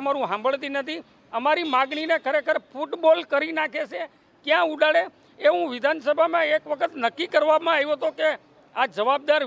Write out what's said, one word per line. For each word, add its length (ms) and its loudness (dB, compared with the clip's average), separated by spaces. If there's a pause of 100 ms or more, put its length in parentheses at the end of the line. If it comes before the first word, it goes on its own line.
અમારું 320 -2
સાંભળતી 420 -2
નથી. 240 -6 (320)
અમારી 420 0
માગણીને 420 0 (100)
ખરેખર 320 0 (120)
ફૂટબોલ 600 0
કરી 260 -2
નાખે 240 -4 (100)
છે, 160 -8 (360)
ક્યાં 320 2
ઉડાડે. 280 4 (340)
એ 100 2
હું 260 2
વિધાનસભામાં 840 0
એક 140 -6
વખત 220 -4 (100)
નક્કી 320 -2
કરવામાં 420 4
આવ્યો 200 0
હતો 120 -4 (100)
કે 100 2 (460)
આ 120 0 (100)
જવાબદાર 500 0